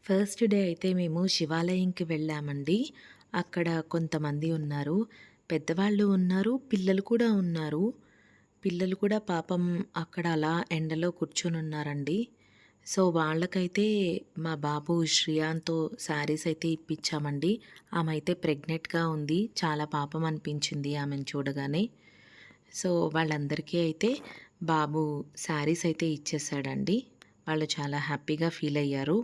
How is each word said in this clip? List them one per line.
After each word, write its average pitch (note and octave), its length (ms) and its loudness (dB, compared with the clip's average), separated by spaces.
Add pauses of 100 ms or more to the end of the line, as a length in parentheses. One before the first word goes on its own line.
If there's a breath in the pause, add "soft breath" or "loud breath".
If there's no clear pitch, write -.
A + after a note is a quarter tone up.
ఫస్ట్ G3+ 400 2
డే G3+ 160 4
అయితే F#3 320 0
మేము F3 340 0
శివాలయంకి F3+ 760 0
వెళ్ళామండి. D3+ 720 -2 (560 loud breath)
అక్కడ F3 340 -2 (200)
కొంతమంది D#3 640 -2
ఉన్నారు, D3 440 -2 (520 loud breath)
పెద్దవాళ్ళు G3 640 2
ఉన్నారు, F#3+ 440 4 (120)
పిల్లలు F#3+ 380 2
కూడా A#3 300 2
ఉన్నారు. E3 500 0 (800 soft breath)
పిల్లలు F#3 320 0
కూడా G#3 280 2
పాపం F3+ 380 0 (340)
అక్కడ E3+ 320 -4
అలా D#3 260 2 (180)
ఎండలో D#3+ 400 0
కూర్చొని E3 460 -4
ఉన్నారండి. D3 600 -4 (680 soft breath)
So - 140 0 (100)
వాళ్ళకైతే F3 760 2 (520)
మా D#3+ 220 -4
బాబు D3 340 0 (120)
శ్రియాంతో D#3+ 720 0 (240)
శారీస్ D3+ 480 -2
అయితే D#3+ 220 -2
ఇప్పించామండి. D3+ 840 -2 (420 loud breath)
ఆమె D#3+ 180 0
అయితే D#3 220 0
ప్రెగ్నెంట్‌గా D#3+ 720 -2
ఉంది. D#3 320 0 (180)
చాలా D3+ 280 0
పాపం D3+ 400 -2
అనిపించింది D3 680 -2
ఆమెను C#3+ 320 -4
చూడగానే. C#3+ 560 -2 (880 loud breath)
So - 180 -2 (180)
వాళ్ళందరికీ D3+ 720 -2
అయితే E3 320 0 (500 loud breath)
బాబు D#3 420 2 (340)
శారీస్ D#3 480 0
అయితే E3 260 0
ఇచ్చేసాడండి. C#3+ 880 -2 (460 loud breath)
వాళ్ళు D#3 260 0
చాలా C#3+ 300 -2
హ్యాపీగా D3 500 -2
ఫీల్ D3 300 -2
అయ్యారు. C#3 440 2